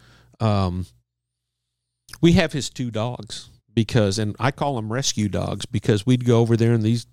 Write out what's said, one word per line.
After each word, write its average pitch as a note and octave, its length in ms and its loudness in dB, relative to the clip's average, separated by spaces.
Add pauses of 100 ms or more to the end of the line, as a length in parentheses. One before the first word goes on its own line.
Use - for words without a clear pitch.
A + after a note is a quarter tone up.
(400)
Um, F#2+ 460 0 (1300)
we E3+ 120 6
have E3+ 200 2
his C3+ 180 -6
two B2 200 -8
dogs G#2+ 600 -8 (240)
because, G#2 440 2
and G#2 200 -4
I A#2+ 120 0
call C#3+ 260 -4
'em G#2+ 160 -6
rescue A2+ 360 -2
dogs F#2+ 360 -6
because G#2+ 400 0
we'd B2 200 2
go A#2+ 160 4
over A#2 160 4
there A2+ 160 4
and A#2 100 2
these A#2 300 0